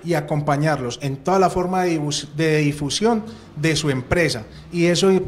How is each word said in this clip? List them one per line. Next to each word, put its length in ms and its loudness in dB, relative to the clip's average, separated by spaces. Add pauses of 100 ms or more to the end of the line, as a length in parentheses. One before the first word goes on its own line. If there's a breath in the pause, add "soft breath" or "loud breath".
y 120 -2
acompañarlos 880 0
en 140 -4
toda 200 0
la 140 4
forma 320 0
de 160 0
difus-, 340 -6
de 260 2
difusión 640 0 (320 loud breath)
de 200 0
su 160 0
empresa. 520 0 (280 loud breath)
Y 140 2
eso 260 4 (160)